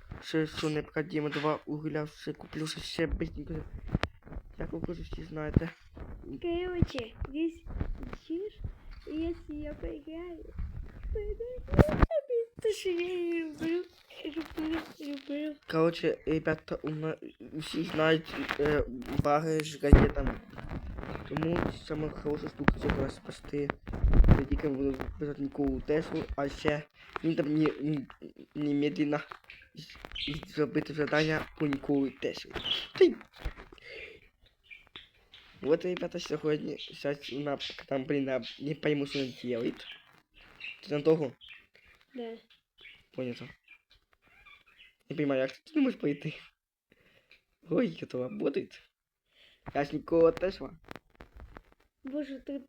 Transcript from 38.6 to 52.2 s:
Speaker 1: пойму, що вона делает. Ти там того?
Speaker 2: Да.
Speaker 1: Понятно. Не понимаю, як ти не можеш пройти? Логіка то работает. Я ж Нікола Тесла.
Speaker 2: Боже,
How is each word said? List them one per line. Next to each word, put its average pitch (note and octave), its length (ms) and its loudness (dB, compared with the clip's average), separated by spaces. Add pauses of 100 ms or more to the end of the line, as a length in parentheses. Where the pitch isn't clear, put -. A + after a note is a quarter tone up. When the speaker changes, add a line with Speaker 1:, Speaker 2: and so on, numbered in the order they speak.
Speaker 1:
пойму, D3 320 0
що C#3+ 120 -2
вона C3 120 -2 (120)
делает. B2 420 -2 (960)
Ти - 60 -10
там D3 140 0
того? D#3 280 4 (840)
Speaker 2:
Да. A3+ 220 -8 (800)
Speaker 1:
Понятно. B2 320 -8 (1600)
Не C#3+ 60 -8
понимаю, C#3 260 2
як C3+ 100 0
ти - 240 -20
не D4+ 60 4
можеш C4 180 2
пройти? D3 340 -2 (1400)
Логіка E3 360 0
то B2 180 -4
работает. B2 580 -4 (920)
Я C#3+ 80 2
ж C#3+ 100 -6
Нікола E3 380 6
Тесла. F3 420 -4 (1300)
Speaker 2:
Боже, C4+ 360 -8